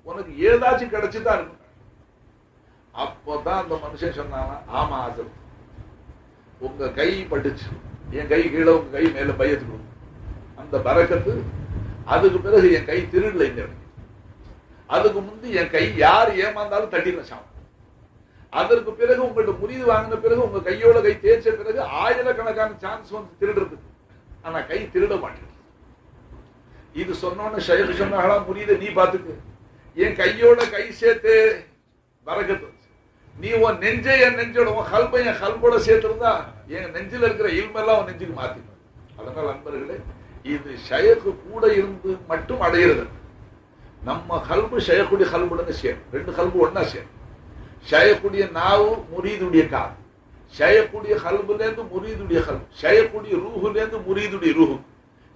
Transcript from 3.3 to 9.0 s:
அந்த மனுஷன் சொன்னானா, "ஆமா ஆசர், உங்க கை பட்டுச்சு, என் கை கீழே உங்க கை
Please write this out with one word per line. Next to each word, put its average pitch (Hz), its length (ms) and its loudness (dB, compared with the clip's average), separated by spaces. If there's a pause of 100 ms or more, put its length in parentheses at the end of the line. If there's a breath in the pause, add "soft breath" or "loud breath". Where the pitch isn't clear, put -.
அந்த 165 140 -6
மனுஷன் 151 460 -8
சொன்னானா, 135 540 -10
"ஆமா 143 180 -2
ஆசர், 123 340 -8 (1300)
உங்க 131 300 -8
கை 180 420 -2
பட்டுச்சு, 139 380 -4 (400)
என் 147 180 -8
கை 165 220 2
கீழே 160 220 4
உங்க 143 280 0
கை 160 120 2